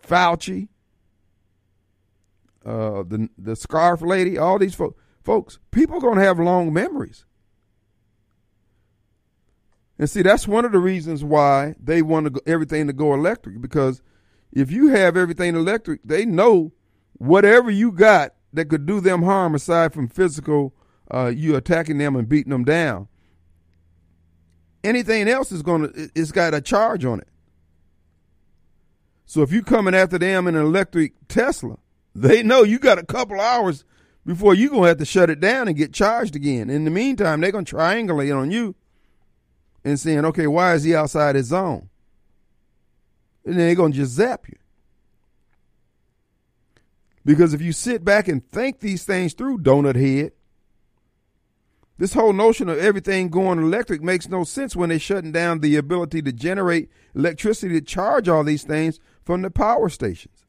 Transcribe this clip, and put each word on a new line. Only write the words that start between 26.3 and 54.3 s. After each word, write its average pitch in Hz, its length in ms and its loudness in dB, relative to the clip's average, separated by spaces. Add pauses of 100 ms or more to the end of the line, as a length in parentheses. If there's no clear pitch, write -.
got 170 220 0
a 147 60 -2
charge 214 440 -2
on 117 160 -4
it. - 80 -20 (2000)
So - 160 0
if 139 100 0
you 214 100 0
coming 190 320 2
after 185 240 2
them 180 280 0
in 170 80 0
an 156 80 2
electric 165 520 0 (140)
Tesla, 226 500 -2 (360)
they 190 280 6
know 240 200 6
you 214 160 4
got 240 200 6
a 170 80 -12
couple 214 340 -6
hours 214 440 -2 (420)
before 185 280 4
you 240 160 2
gonna 208 180 4
have 165 100 4
to 151 60 -4
shut 175 260 2
it 147 100 -4
down 233 260 0
and 170 100 -2
get 147 160 -4
charged 214 440 -2
again. 135 320 -4
In 147 160 -4
the 156 60 -2
meantime, 190 500 -2
they 180 100 0
gonna 196 140 -6
triangulate 160 720 -2
on 135 140 -4
you 214 240 -6 (1080)
and 143 160 -2
saying, 151 280 0
"Okay, 160 200 -2
why 170 280 2
is 147 100 -2
he 165 100 2
outside 151 400 0
his 135 120 0
zone?" 147 420 -4 (1600)
And 170 140 -2
then 170 80 4
they 170 80 4
gonna 170 180 2
just 135 200 -4
zap 220 360 -2
you. - 100 -20 (2750)
Because 151 300 4
if 147 80 -6
you 170 100 -4
sit 233 320 -6
back 202 240 2
and 143 220 -4
think 262 300 -6
these 196 240 -8
things 185 280 -4
through, 254 260 -8
donut 139 380 4
head, 135 360 0 (1600)
this 185 160 -4
whole 220 200 2
notion 208 360 2
of 160 100 -4
everything 190 500 0
going 180 300 0
electric 165 440 -2
makes 175 260 -4
no 180 160 -4